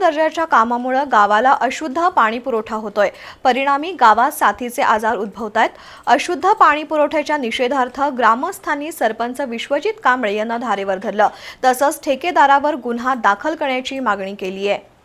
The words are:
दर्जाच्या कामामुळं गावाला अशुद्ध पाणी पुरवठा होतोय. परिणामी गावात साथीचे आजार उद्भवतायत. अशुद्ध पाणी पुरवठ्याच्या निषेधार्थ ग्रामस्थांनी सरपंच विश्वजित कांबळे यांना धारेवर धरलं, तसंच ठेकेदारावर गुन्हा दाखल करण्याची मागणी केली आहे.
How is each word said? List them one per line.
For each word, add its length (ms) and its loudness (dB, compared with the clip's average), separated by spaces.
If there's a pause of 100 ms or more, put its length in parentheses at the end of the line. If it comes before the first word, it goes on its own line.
दर्जाच्या 440 0
कामामुळं 680 2
गावाला 400 4
अशुद्ध 560 -2
पाणी 300 2
पुरवठा 380 -4
होतोय. 340 0 (340)
परिणामी 480 0
गावात 380 4
साथीचे 520 -2
आजार 340 0
उद्भवतायत. 540 -2 (360)
अशुद्ध 460 2
पाणी 300 4
पुरवठ्याच्या 540 0
निषेधार्थ 640 -2 (180)
ग्रामस्थांनी 760 0
सरपंच 480 -4
विश्वजित 540 -4 (100)
कांबळे 300 2
यांना 240 -4
धारेवर 400 -4
धरलं, 300 0 (360)
तसंच 400 2
ठेकेदारावर 680 2
गुन्हा 400 -4
दाखल 400 0
करण्याची 460 -4
मागणी 340 -4
केली 340 -6
आहे. 240 -4 (120)